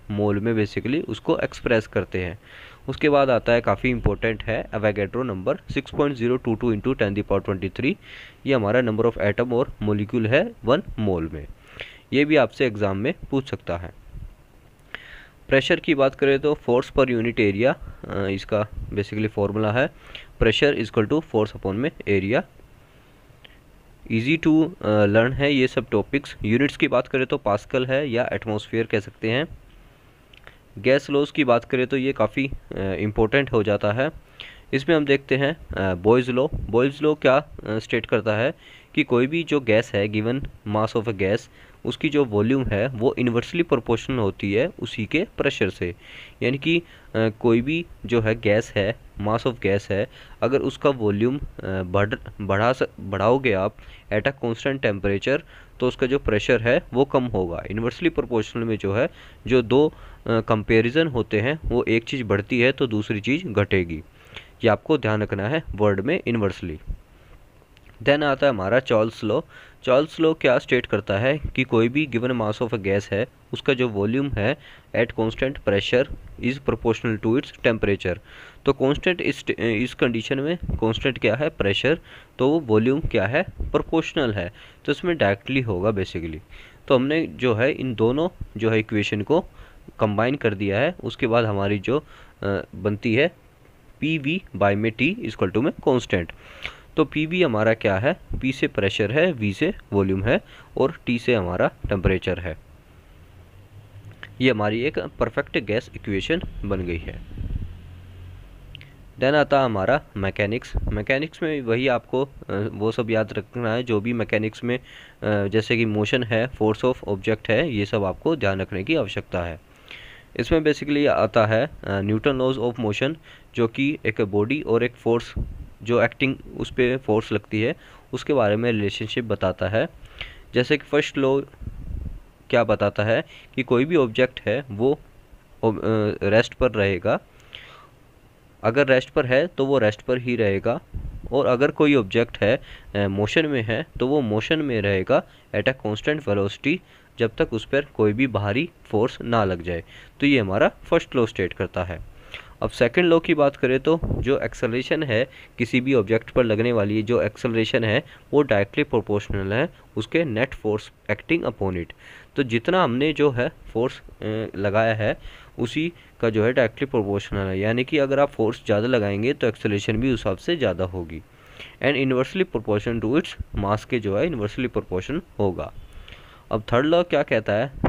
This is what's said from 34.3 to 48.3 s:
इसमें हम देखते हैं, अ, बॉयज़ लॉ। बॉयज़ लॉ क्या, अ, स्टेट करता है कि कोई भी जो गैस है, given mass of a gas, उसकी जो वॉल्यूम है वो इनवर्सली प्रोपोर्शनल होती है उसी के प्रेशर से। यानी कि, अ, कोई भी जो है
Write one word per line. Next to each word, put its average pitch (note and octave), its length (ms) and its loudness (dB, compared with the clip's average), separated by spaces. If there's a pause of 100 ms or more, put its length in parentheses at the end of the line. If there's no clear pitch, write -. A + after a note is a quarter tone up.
इसमें C3+ 220 2
हम D3+ 100 2
देखते C3+ 320 2
हैं, C#3 200 0 (180)
अ, F#2 200 0
बॉयज़ A#2+ 360 4
लॉ। B2+ 160 2
बॉयज़ C3+ 560 0
लॉ D3+ 120 4
क्या, C3+ 220 4
अ, C#3+ 120 -2 (200)
स्टेट A2 360 -2
करता G#2+ 320 0
है A#2 160 0 (420)
कि D3+ 80 2
कोई B2+ 240 2
भी E3 160 -2
जो D3 160 0
गैस A2+ 360 2
है, G2+ 140 0
given A#2 380 -2 (280)
mass A2 220 0
of A2 100 -4
a G2+ 140 -4
gas, G2+ 280 0 (360)
उसकी C#3 240 -2
जो C#3+ 160 4
वॉल्यूम A2+ 400 2
है G#2+ 220 0
वो B2 320 0
इनवर्सली B2 440 0
प्रोपोर्शनल B2 540 -2
होती G2+ 360 -2
है B2 160 2 (100)
उसी A#2 260 -6
के E3+ 220 -2 (100)
प्रेशर A2+ 320 0
से। F2 260 -6 (480)
यानी B2+ 140 0
कि, D#3+ 220 2
अ, E3+ 40 -6 (320)
कोई A2+ 460 2
भी D#3+ 240 -2 (200)
जो A#2 160 2
है A2+ 200 0